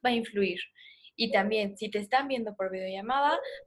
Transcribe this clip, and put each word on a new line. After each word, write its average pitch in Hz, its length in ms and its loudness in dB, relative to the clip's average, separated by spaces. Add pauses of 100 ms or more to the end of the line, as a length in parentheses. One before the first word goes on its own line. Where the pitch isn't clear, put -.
va 254 60 4
a - 20 4
influir. 202 460 0 (580)
Y 226 140 0
también, 208 480 2
si 214 140 -6
te 208 80 0
están 254 260 2
viendo 226 300 -4
por 190 160 -2
videollamada, 214 680 0 (280)